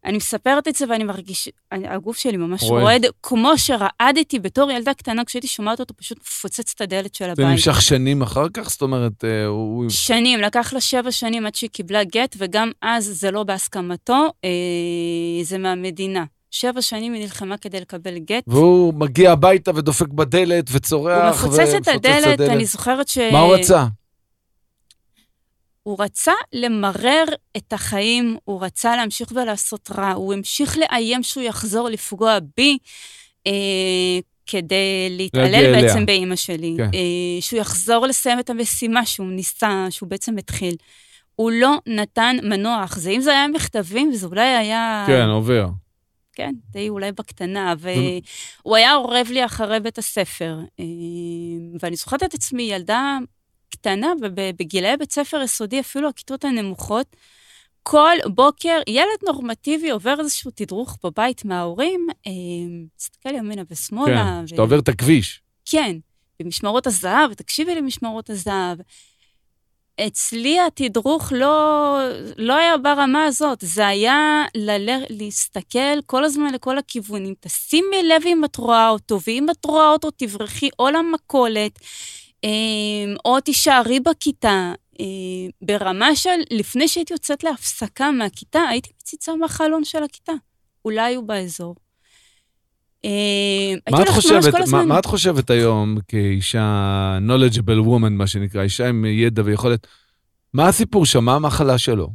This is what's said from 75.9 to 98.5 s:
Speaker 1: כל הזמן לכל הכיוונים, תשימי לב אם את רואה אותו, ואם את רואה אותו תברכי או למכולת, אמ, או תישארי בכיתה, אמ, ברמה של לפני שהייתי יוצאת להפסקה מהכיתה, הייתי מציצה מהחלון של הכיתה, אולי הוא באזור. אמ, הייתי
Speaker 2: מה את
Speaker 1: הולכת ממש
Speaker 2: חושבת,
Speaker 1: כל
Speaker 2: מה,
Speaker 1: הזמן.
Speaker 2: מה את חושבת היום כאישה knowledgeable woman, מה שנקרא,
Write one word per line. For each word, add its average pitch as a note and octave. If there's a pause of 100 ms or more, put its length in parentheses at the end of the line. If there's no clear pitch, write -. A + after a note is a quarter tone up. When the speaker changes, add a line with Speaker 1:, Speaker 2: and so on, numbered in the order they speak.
Speaker 1:
כל C4
הזמן D4
לכל B3+
הכיוונים, G#3
תשימי F#4+
לב D#4+
אם E4+
את C#4+
רואה A#3
אותו, G#3+
ואם B3+
את E4+
רואה D4+
אותו D4+
תברכי G#3+ (100)
או B3+
למכולת, C4 (640)
אמ, G#3+ (760)
או B3+
תישארי C4+
בכיתה, A3 (260)
אמ, G3+ (560)
ברמה G3+
של F4+ (120)
לפני B3
שהייתי E4+
יוצאת D4
להפסקה C#4+
מהכיתה, A#3+ (100)
הייתי A#3+ (120)
מציצה -
מהחלון D#4+
של D#4
הכיתה, - (540)
אולי A3+
הוא B3
באזור. F3+ (1300)
אמ, G#3 (600)
הייתי -
Speaker 2:
מה C#3+
את F#3+
Speaker 1:
הולכת -
ממש -
Speaker 2:
חושבת, D#3
Speaker 1:
כל E4+
Speaker 2:
מה, F4+
Speaker 1:
הזמן. -
Speaker 2:
מה E3
את F#3+
חושבת F3+
היום A2 (100)
כאישה G2+ (640)
knowledgeable A2+
woman, A2+
מה G2
שנקרא, G2+